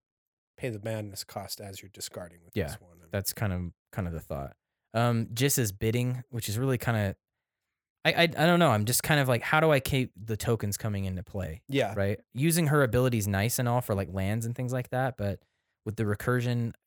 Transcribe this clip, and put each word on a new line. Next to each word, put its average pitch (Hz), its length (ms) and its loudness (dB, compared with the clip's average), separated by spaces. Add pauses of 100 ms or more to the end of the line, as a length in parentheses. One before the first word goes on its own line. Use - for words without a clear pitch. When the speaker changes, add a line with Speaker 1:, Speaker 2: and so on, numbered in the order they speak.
(560)
Speaker 1:
Pay 135 120 -6
the 110 100 -6
madness 104 460 -8
cost - 360 -12
as 95 220 -14
you're 95 100 -20
discarding 87 520 -14
with - 120 -10
Speaker 2:
Yeah, 87 120 -2
Speaker 1:
this - 120 -10
one. - 160 -20 (140)
Speaker 2:
that's 98 220 -4
kind 101 200 -2
of, 90 80 -2 (300)
kind 92 160 -4
of 82 80 -6
the 80 60 -6
thought. 69 320 -8 (420)
Um, 117 400 2
Jiss's 123 380 2
bidding, 123 580 -2
which 117 180 -6
is 104 120 -4
really 131 180 2
kinda, 107 380 0 (880)
I, 160 80 4
I, 170 100 4
I 165 240 4
don't 175 140 6
know. 160 100 8
I'm 104 140 4
just 117 180 2
kind 151 160 4
of 135 80 2
like, 120 160 2
how - 160 2
do 156 140 6
I 139 80 4
keep 127 360 -2
the 110 200 -6
tokens 107 400 0
coming 101 300 -2
into 92 180 -6
play? 85 440 -8
Speaker 1:
Yeah. 127 280 0
Speaker 2:
Right? 98 240 0 (140)
Using 160 340 2
her 147 160 4
ability's 120 420 2
nice 101 320 2
and 123 100 0
all 123 120 2
for, 107 160 -2
like, 95 160 -2
lands 101 340 -2
and 120 80 -4
things 127 180 -6
like 127 180 -4
that, 127 260 -2
but 101 240 -4 (440)
with 104 120 -6
the 113 80 0
recursion 120 680 0 (140)